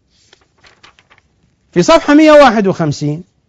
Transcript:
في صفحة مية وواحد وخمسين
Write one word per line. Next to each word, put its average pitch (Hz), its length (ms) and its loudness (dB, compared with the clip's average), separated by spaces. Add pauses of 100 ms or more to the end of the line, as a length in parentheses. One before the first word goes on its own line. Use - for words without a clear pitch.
(1700)
في 175 100 -4
صفحة 311 320 0
مية 302 180 2
وواحد 233 360 2
وخمسين 151 560 -8 (260)